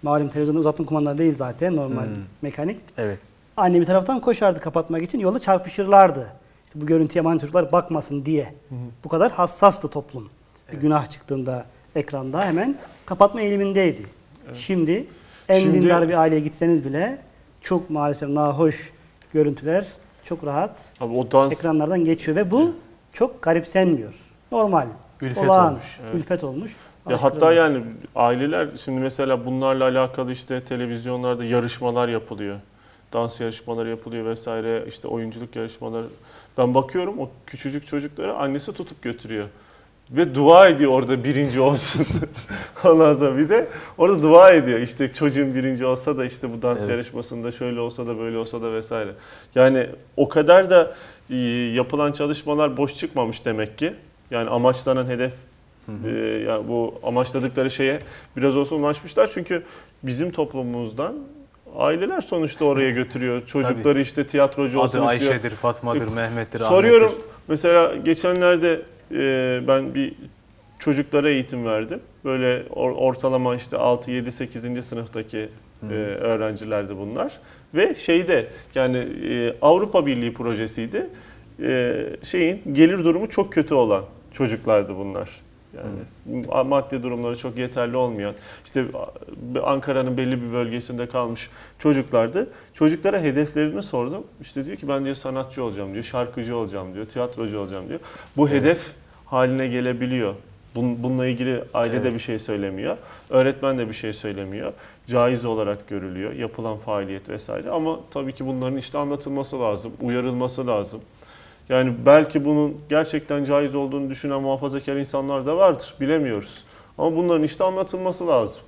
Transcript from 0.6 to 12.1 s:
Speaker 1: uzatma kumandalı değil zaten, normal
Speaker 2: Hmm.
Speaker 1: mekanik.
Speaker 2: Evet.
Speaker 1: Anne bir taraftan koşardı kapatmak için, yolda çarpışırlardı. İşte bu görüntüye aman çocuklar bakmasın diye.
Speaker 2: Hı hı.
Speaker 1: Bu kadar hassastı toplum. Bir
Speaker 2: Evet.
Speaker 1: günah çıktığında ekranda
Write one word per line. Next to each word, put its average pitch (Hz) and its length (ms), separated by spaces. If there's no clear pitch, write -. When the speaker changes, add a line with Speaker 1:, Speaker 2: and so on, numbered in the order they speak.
Speaker 1:
uzatma 151 260
kumandalı 147 320
değil 160 160
zaten, 131 420
normal 131 300
Speaker 2:
Hmm. 107 60
Speaker 1:
mekanik. 147 340
Speaker 2:
Evet. 104 200
Speaker 1:
Anne 180 240
bir 170 40
taraftan 190 360
koşardı 208 400
kapatmak 165 420
için, 175 160
yolda 202 200
çarpışırlardı. 190 880
İşte 151 140
bu 151 60
görüntüye 160 340
aman 165 180
çocuklar 156 340
bakmasın 156 520
diye. 147 200
Speaker 2:
Hı - 300
hı. 123 40
Speaker 1:
Bu 156 40
kadar 175 240
hassastı 180 560
toplum. 131 360
Bir - 480
Speaker 2:
Evet. 139 100
Speaker 1:
günah 151 280
çıktığında 127 560
ekranda 139 500